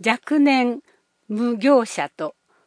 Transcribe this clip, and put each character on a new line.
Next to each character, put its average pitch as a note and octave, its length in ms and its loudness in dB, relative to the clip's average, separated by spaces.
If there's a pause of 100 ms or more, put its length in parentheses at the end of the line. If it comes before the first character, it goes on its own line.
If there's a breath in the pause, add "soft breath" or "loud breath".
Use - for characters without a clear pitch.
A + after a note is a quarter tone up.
若 A#3+ 360 0
年 C4 420 2 (460)
無 A#3 300 -4
業 B3 280 2
者 D3 240 -6
と D#3 240 -10 (320)